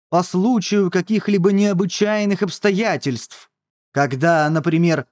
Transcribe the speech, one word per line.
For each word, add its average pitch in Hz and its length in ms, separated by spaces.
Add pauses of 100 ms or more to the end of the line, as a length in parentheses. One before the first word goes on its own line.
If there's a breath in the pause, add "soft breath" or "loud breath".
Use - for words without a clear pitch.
(140)
по 175 80
случаю 196 680
каких-либо 196 580
необычайных 202 920
обстоятельств, 185 1080 (420)
когда, 147 560
например, 160 640